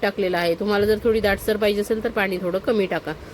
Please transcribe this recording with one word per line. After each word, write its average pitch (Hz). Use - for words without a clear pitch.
टाकलेलं 196
आहे. 170
तुम्हाला 202
जर 214
थोडी 226
दाटसर 208
पाहिजे 208
असेल, 220
तर 240
पाणी 196
थोडं 180
कमी 208
टाका. 160